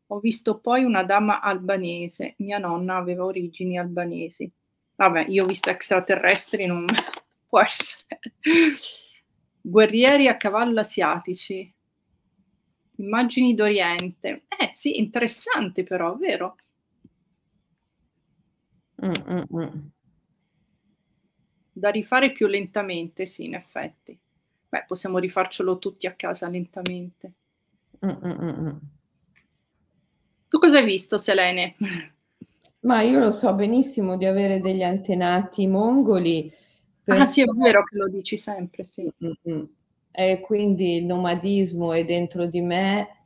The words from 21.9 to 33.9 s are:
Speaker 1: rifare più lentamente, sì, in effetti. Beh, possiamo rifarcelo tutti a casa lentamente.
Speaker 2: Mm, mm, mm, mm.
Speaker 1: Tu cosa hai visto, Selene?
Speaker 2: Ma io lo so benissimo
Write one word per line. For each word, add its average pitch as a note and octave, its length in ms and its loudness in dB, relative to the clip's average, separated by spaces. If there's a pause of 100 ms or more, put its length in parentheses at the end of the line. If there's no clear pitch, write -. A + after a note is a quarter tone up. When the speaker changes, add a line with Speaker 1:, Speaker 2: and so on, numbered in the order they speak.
Speaker 1:
rifare B3+ 420 0
più A3+ 140 0
lentamente, F#3+ 800 -4
sì, F3 180 -14
in D#3+ 100 -10
effetti. - 640 -14 (500)
Beh, - 180 -6
possiamo F#3 320 -6
rifarcelo F#3 600 -2
tutti - 280 -8
a F#3 80 -6
casa F3 340 -8
lentamente. F3+ 840 -10 (720)
Speaker 2:
Mm, G3 60 -2
mm, - 320 -8
mm, D#3+ 240 -6
mm. D3 100 -8 (1700)
Speaker 1:
Tu D#4 100 0
cosa D#4 200 8
hai B3+ 60 6
visto, G3 320 -2
Selene? F3+ 600 0 (1040)
Speaker 2:
Ma A#3 220 2
io B3+ 160 4
lo A#3 140 6
so G#3+ 220 2
benissimo G#3 640 0